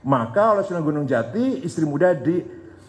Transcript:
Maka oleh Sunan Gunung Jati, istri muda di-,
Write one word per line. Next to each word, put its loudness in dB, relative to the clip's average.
Maka 2
oleh -2
Sunan -4
Gunung -2
Jati, -2
istri -2
muda 2
di-, 0